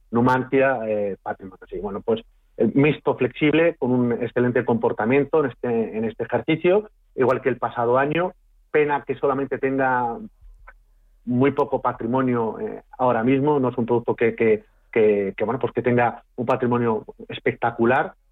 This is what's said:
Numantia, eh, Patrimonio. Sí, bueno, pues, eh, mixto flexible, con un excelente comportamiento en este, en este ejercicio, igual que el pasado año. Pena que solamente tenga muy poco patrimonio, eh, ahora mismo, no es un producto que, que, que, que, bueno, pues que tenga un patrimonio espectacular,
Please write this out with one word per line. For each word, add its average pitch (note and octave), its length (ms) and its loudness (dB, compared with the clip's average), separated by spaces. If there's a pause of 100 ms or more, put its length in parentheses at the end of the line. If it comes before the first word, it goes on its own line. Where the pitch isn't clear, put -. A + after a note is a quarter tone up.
(100)
Numantia, B2+ 760 2
eh, G#2 360 -2
Patrimonio. G2+ 480 -10
Sí, F#2+ 80 -10
bueno, G2+ 240 -8
pues, A2+ 180 0 (380)
eh, A2+ 160 2
mixto C#3 400 2
flexible, D3+ 640 2
con B2+ 140 0
un B2 200 2
excelente A#2+ 500 0
comportamiento B2 800 0
en B2+ 100 -2
este, A2+ 440 -4
en A2 80 -2
este A2+ 200 -6
ejercicio, E3+ 640 0 (240)
igual B2+ 260 2
que C3+ 80 -2
el B2 80 -2
pasado A#2+ 400 0
año. D3+ 360 0 (400)
Pena D3 320 2
que C3 120 -6
solamente C3+ 420 -2
tenga C3 580 0 (1080)
muy B2 260 2
poco C#3 320 -2
patrimonio, A#2+ 800 -2
eh, G#2 220 -8 (160)
ahora A#2+ 260 0
mismo, C#3 340 2
no B2+ 120 0
es B2 60 -8
un A#2+ 80 -2
producto A#2 300 0
que, A2+ 220 0
que, A2 260 2 (300)
que, G2+ 440 2
que, A2 80 -2
bueno, G#2+ 140 -4
pues A#2 140 -4
que - 100 -4
tenga B2 400 0 (140)
un A#2+ 100 -6
patrimonio A#2+ 580 0 (240)
espectacular, A#2+ 840 -2 (180)